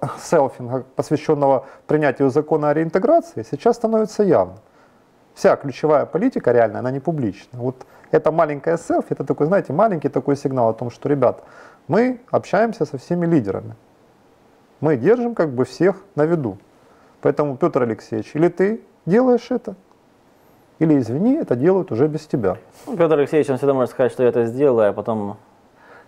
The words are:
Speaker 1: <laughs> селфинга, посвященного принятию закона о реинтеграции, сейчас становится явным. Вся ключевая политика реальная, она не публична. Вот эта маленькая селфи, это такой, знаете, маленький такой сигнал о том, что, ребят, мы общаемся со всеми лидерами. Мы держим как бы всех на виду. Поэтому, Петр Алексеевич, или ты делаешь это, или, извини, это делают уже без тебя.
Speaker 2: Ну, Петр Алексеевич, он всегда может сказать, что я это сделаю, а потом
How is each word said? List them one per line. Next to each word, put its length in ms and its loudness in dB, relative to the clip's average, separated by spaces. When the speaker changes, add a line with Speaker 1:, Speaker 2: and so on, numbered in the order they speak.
Speaker 1:
<laughs> 120 -10
селфинга, 640 -2
посвященного 680 0
принятию 440 2
закона 400 0
о 40 2
реинтеграции, 760 0
сейчас 280 0
становится 480 -2
явным. 340 2
Вся 220 4
ключевая 500 0
политика 460 -2
реальная, 280 2
она 100 -4
не 100 -6
публична. 600 -6
Вот 140 -4
эта 220 2
маленькая 460 0
селфи, 340 -2
это 120 -6
такой, 220 -2
знаете, 280 0
маленький 340 0
такой 260 -2
сигнал 360 0
о 20 -2
том, 180 -8
что, 200 -6
ребят, 320 0
мы 320 0
общаемся 560 -2
со 100 -12
всеми 300 -4
лидерами. 480 -2
Мы 160 2
держим 380 0
как 160 0
бы 140 0
всех 320 0
на 100 2
виду. 320 -2
Поэтому, 380 0
Петр 240 0
Алексеевич, 520 -6
или 140 2
ты 320 -2
делаешь 460 2
это, 240 -6
или, 200 4
извини, 360 0
это 200 -2
делают 380 0
уже 160 2
без 180 -8
тебя. 300 -2
Speaker 2:
Ну, 100 -8
Петр 220 2
Алексеевич, 320 0
он 80 -2
всегда 160 2
может 160 0
сказать, 220 0
что 100 -2
я 80 4
это 160 0
сделаю, 420 2
а 60 0
потом 420 -4